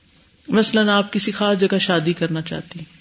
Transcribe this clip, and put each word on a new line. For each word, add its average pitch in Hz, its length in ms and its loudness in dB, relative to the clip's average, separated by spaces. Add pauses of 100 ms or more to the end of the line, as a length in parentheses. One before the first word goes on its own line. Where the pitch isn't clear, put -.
(480)
مثلاً 214 420 2
آپ 202 240 2
کسی 208 180 -2
خاص 202 280 0
جگہ 196 180 2
شادی 175 360 0
کرنا 160 280 -4
چاہتی 165 380 -12
ہیں 156 60 -16 (160)